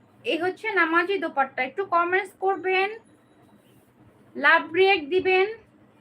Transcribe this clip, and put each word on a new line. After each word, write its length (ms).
এই 120
হচ্ছে 240
নামাজি 440
দোপাট্টা। 440
একটু 140
কমেন্টস 380
করবেন, 440
লাভ 180
রিয়েক্ট 360
দিবেন 320